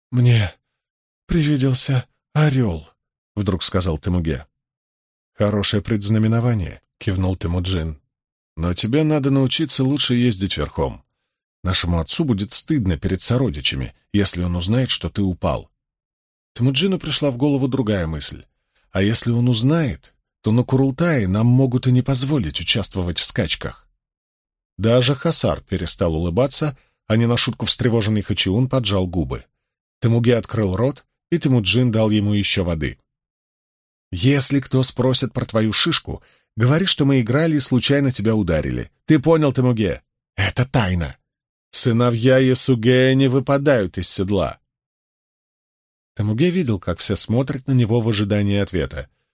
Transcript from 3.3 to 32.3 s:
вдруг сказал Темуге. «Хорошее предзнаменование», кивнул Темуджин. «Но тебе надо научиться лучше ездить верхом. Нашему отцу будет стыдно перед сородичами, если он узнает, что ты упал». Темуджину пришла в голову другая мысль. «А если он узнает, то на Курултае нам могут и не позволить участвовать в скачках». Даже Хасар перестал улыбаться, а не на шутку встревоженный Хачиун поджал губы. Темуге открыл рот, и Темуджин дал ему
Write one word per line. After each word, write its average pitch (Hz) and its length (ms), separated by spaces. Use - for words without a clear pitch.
вдруг 95 220
сказал 85 360
Темуге. 80 480
«Хорошее 104 500
предзнаменование», 110 1000
кивнул 92 380
Темуджин. 85 640
«Но 85 180
тебе 127 280
надо 151 280
научиться 135 520
лучше 131 320
ездить 110 420
верхом. 69 460
Нашему 87 340
отцу 82 260
будет 104 280
стыдно 95 460
перед 90 220
сородичами, 80 720
если 95 300
он 87 140
узнает, 113 340
что - 180
ты 101 140
упал». 87 480
Темуджину 139 440
пришла 143 320
в 123 60
голову 139 320
другая 107 380
мысль. 78 380
«А 95 120
если 113 280
он 120 180
узнает, 123 640
то 110 100
на 120 120
Курултае 135 640
нам 107 180
могут 127 400
и 127 60
не 127 100
позволить 135 580
участвовать 90 580
в - 60
скачках». - 640
Даже 120 360
Хасар 135 460
перестал 85 540
улыбаться, 113 640
а 110 100
не 117 100
на 117 100
шутку 113 300
встревоженный 110 560
Хачиун 101 460
поджал 101 380
губы. 76 380
Темуге 117 360
открыл 104 380
рот, 127 320
и 170 80
Темуджин 120 540
дал 110 180
ему 104 220